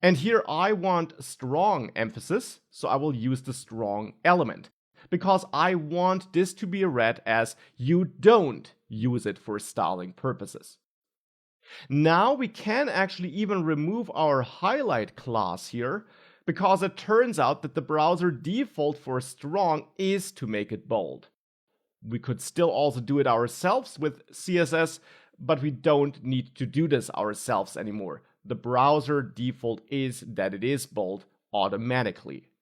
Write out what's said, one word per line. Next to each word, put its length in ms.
And 160
here 300
I 260
want 400
strong 720
emphasis, 640
so 160
I 80
will 200
use 280
the 100
strong 600
element, 440
because 440
I 220
want 580
this 220
to 120
be 180
read 400
as, 300
You 280
don't 680
use 360
it 120
for 220
styling 540
purposes. 640
Now 460
we 140
can 420
actually 400
even 340
remove 500
our 280
highlight 760
class 520
here, 400
because 360
it 160
turns 420
out 220
that 140
the 60
browser 500
default 680
for 240
strong 640
is 340
to 140
make 240
it 180
bold. 380
We 140
could 240
still 280
also 300
do 200
it 80
ourselves 720
with 320
C 260
S 160
S, 260
but 220
we 80
don't 540
need 320
to 100
do 220
this 240
ourselves 680
anymore. 460
The 120
browser 680
default 600
is 360
that 280
it 80
is 240
bold 380
automatically. 960